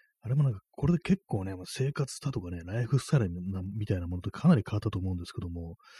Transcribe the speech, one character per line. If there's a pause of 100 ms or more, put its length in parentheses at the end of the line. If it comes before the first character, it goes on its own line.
(220)
あ
れ
も
な
ん
か、 (120)
こ
れ
で
結
構
ね、
ま
あ、
生
活
だ
と
か
ね、
ラ
イ
フ
ス
タ
イ
ル
な、
み
た
い
な
も
の
と
か
な
り
変
わ
っ
た
と
思
う
ん
で
す
け
ど
も、 (240)